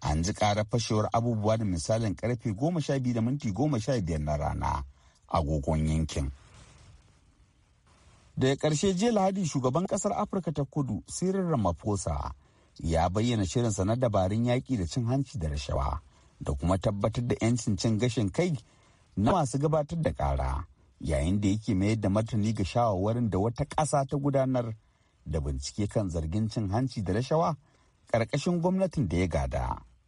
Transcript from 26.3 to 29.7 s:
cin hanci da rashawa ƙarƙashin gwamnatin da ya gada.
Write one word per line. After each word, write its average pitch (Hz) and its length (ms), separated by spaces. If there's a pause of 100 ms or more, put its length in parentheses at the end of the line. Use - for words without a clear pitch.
cin 107 180
hanci 123 340
da 87 100
rashawa 156 420 (560)
ƙarƙashin 151 500
gwamnatin 185 460
da 82 100
ya 90 100
gada. 65 540 (260)